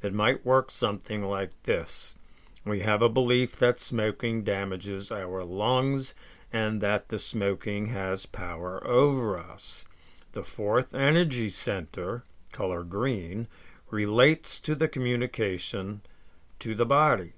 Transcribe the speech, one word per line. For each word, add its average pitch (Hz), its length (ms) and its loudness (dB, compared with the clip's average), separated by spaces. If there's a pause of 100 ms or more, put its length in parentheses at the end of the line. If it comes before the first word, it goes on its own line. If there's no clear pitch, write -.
It 98 80 -2
might 110 320 2
work 131 240 4
something 104 540 -2
like 98 400 -4
this. - 520 -2 (480)
We 104 180 -2
have 104 200 2
a 117 80 6
belief 123 460 2
that 123 240 4
smoking 113 640 0
damages 98 680 -4
our 92 320 -6
lungs 127 720 0 (400)
and 110 260 0
that 101 300 0
the 110 80 -4
smoking 101 720 -2
has 95 400 -4
power 87 580 -6
over 123 540 4
us. - 440 -8 (500)
The - 100 -6
fourth 110 500 0
energy 139 560 2
center, 98 720 -4 (300)
color 90 320 -2
green, 101 640 -2 (420)
relates 110 720 4
to 151 160 0
the 156 120 2
communication 110 1120 -2 (580)
to 110 160 -4
the 113 100 4
body. 131 520 4